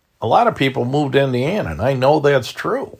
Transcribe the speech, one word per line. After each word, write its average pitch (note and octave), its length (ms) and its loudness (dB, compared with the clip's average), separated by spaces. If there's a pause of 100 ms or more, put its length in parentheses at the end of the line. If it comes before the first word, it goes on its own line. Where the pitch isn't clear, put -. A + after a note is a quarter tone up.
(220)
a - 60 -4
lot A#3+ 200 4
of G3+ 80 -2
people B2+ 300 -2
moved C#3 280 -2
to C#3 80 4
Indiana, C#3 500 -2
and D#2 100 -6
I C3+ 120 0
know C3+ 260 2
that's C#3 320 2
true. - 480 -6